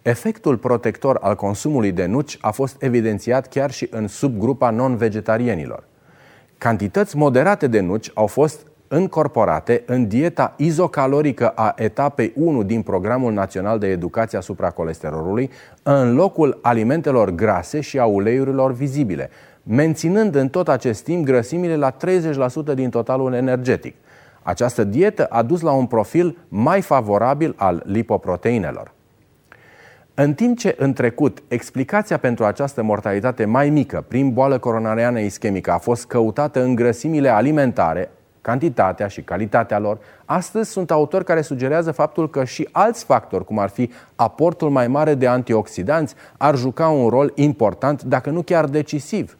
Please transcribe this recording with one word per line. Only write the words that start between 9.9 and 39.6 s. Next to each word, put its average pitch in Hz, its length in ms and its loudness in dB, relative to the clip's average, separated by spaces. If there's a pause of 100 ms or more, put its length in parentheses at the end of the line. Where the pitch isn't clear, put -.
dieta 135 500 0
izocalorică 147 920 2
a 110 300 0
etapei 123 580 -2
unu 151 280 0
din 110 180 -2
Programul 110 520 -2
Național 98 460 -2
de 101 80 -2
Educație 95 500 -2
asupra 92 320 -4
Colesterolului, 82 800 -4 (340)
în 131 320 4
locul 160 460 2
alimentelor 120 680 2
grase 95 520 -2
și 143 180 -4
a 120 60 4
uleiurilor 131 680 2
vizibile, 123 560 -4 (340)
menținând 160 720 2
în 135 140 2
tot 175 180 0
acest 127 360 0
timp 170 220 -2
grăsimile 160 500 0
la 143 140 0
treizeci 165 460 -2
la 131 120 0
sută 147 260 -4
din 131 160 -2
totalul 127 440 -2
energetic. 127 640 -2 (460)
Această 120 420 -2
dietă 151 420 2
a - 160 0
dus 151 200 0
la 160 100 0
un 135 140 2
profil 147 520 0 (100)
mai 147 340 2
favorabil 127 760 2
al 90 280 0
lipoproteinelor. 107 1080 -2 (1200)
În 143 200 2
timp 233 240 0
ce, 202 200 0
în 139 160 0
trecut, 123 540 0
explicația 143 720 -2
pentru 120 280 0
această 117 380 -2
mortalitate 107 640 0
mai 131 240 2
mică 131 380 0
prin 131 260 0
boală 131 240 2
coronariană 113 600 0
ischemică 98 520 -2
a 85 60 2
fost 117 280 -2
căutată 123 580 0
în 127 120 2
grăsimile 131 540 0
alimentare, 110 800 2 (320)
cantitatea 113 680 0
și - 140 -12
calitatea 107 580 -2